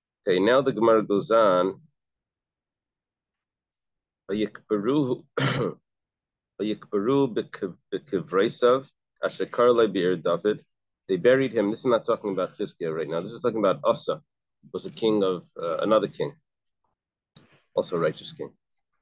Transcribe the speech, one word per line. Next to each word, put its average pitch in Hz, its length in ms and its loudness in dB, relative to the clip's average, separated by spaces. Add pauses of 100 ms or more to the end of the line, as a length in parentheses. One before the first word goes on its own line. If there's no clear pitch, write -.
(280)
Okay, 92 120 4
now 120 220 4
the 135 100 0
Gemara 110 320 4
goes 101 260 0
on. 95 520 2 (2500)
<clears throat> - 0 -
Vayikbaru 123 1500 -2 (840)
bekiv-, 107 1160 -2 (140)
bekivreisav, 110 1000 0 (340)
asher 95 240 -4
karle 120 440 4
be'er 90 240 2
David. 87 480 0 (440)
They 95 100 0
buried 127 340 2
him. 104 200 0
This 113 80 -6
is - 60 -6
not 117 200 2
talking 107 260 -2
about 90 260 -4
Chizkiyahu 85 380 -6
right 78 140 -4
now. 82 120 -4
This 101 100 -8
is 117 100 -16
talking 113 180 -2
about 98 240 2
Asa, 107 380 -2 (500)
was 92 140 -10
a 90 60 -12
king 107 320 0
of, 92 220 -2 (160)
uh, 82 200 -4
another 101 260 2
king, 73 260 -6 (1400)
also 90 240 -2
a - 20 0
righteous 78 320 -2
king. - 200 -12 (500)